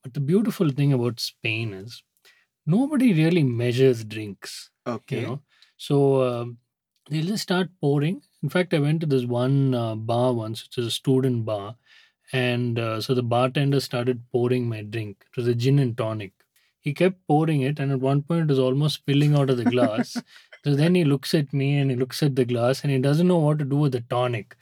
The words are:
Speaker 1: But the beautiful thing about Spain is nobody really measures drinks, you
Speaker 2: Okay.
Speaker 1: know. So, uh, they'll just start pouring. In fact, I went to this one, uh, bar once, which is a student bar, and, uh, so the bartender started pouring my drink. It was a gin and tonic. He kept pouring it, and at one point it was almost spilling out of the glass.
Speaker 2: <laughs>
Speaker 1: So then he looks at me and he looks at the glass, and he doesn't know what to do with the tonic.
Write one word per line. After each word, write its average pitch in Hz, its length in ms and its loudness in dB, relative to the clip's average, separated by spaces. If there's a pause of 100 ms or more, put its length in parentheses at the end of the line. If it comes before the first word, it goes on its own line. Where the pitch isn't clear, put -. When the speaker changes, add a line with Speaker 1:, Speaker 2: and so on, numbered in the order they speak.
Speaker 1:
But 120 100 -14
the 147 80 -4
beautiful 180 480 2
thing 143 240 2
about 120 260 0
Spain 110 540 -6
is 98 300 -16 (640)
nobody 254 460 2
really 160 320 4
measures 120 600 2
drinks, 107 640 -12 (160)
you 123 80 -4
Speaker 2:
Okay. 117 300 -6
Speaker 1:
know. 131 180 -8 (340)
So, - 220 0 (240)
uh, 120 240 -2 (640)
they'll 151 160 -2
just 208 180 -4
start 185 260 -2 (120)
pouring. 147 400 0 (200)
In 147 80 -4
fact, 180 240 0
I 160 60 2
went 151 220 0
to 165 60 -4
this 131 180 2
one, 131 480 2
uh, 113 220 -2
bar 117 380 0
once, 113 300 -6
which - 140 -12
is 120 100 -4
a 107 40 -4
student 131 540 0
bar, 107 300 -6 (560)
and, 123 480 -2
uh, 110 220 -4
so 131 120 -2
the 123 100 0
bartender 131 560 0
started 123 420 -4 (100)
pouring 123 360 0
my 110 140 -6
drink. 104 500 -10
It - 60 -10
was 120 100 -2
a 120 80 2
gin 135 240 2
and 120 180 0
tonic. 110 340 -6 (480)
He 143 140 -6
kept 185 340 0
pouring 156 340 2
it, 147 180 -2
and 139 120 -2
at 131 100 -2
one 139 220 2
point 170 200 0
it 151 60 0
was 135 100 2
almost 135 360 2
spilling 147 400 2
out 139 140 2
of 127 80 2
the 117 80 -2
glass. 123 560 0
Speaker 2:
<laughs> - 60 -20 (380)
Speaker 1:
So 143 100 2
then 165 200 4
he 180 80 4
looks 139 300 0
at 151 180 -2
me 139 260 0
and 135 140 0
he 123 60 -2
looks 127 260 -4
at 135 140 0
the 127 80 2
glass, 120 380 0
and 147 100 0
he 135 40 0
doesn't 147 300 2
know 180 100 4
what 151 220 2
to 147 60 -2
do 139 100 -2
with 147 160 2
the 123 80 -4
tonic. 120 640 -4